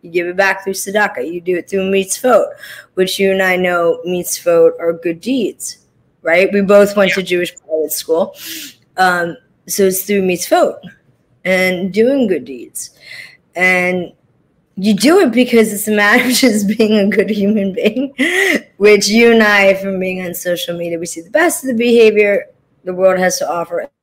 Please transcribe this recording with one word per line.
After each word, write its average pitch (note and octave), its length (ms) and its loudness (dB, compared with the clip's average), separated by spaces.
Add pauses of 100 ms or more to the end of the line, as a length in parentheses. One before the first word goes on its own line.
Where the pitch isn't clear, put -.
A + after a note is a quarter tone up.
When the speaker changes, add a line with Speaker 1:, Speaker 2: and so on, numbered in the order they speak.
Speaker 1:
You E3+ 100 -20
give F3 160 -2
it F3+ 100 -8
back F#3+ 260 -2
through G3 100 -8
tzedakah. G3 600 -4
You F3 80 -10
do F3 160 -2
it E3 100 -8
through F#3+ 220 -4
mitzvot, G3 560 0 (480)
which F#3 260 -2
you G3 120 2
and F#3+ 100 0
I F#3 140 2
know F3 500 0
mitzvot E3+ 760 0
are E3+ 140 -2
good E3+ 260 -6
deeds, - 680 -6 (340)
right? F3 320 2
We G3+ 80 2
both G3+ 340 4
went F#3+ 140 2
Speaker 2:
Yeah. F3 60 -4
Speaker 1:
to F#3+ 80 -4
Jewish F3 320 -4
private D#3 360 -4
school. E3+ 440 -4 (600)
Um, F3+ 380 0 (320)
so G3 200 0
it's F#3+ 160 -2
through G3+ 180 0
mitzvot F#3 580 0 (640)
and F#3 480 0
doing A#3+ 360 2
good D3+ 180 -2
deeds. - 460 -16 (640)
And F3+ 580 0 (640)
you G3+ 180 0
do E4+ 280 4
it C4+ 100 2
because A3+ 420 2
it's G3+ 140 -8
a G#3+ 40 -2
matter G#3 340 2
of B3 100 0
<laughs> - 100 0
just G#3 220 2 (100)
being G#3+ 220 2
a G3 100 2
good G3+ 220 0
human G3+ 420 -2
being, B3 400 -2 (640)
which G3+ 300 4
you A#3 240 4
and A3+ 100 6
I, G3+ 320 4
from F#3+ 260 -4
being F#3 220 -6
on F3 140 -10
social F3 420 -6
media, E3+ 220 -6
we F3 80 -8
see E3 140 -12
the E3+ 100 -20
best D#4+ 320 0
of C4 60 -4
the A#3+ 60 -2
behavior A3 760 4 (320)
the F3+ 100 -8
world F#3 240 2
has F3+ 220 0
to - 120 -4
offer E3+ 380 -6 (140)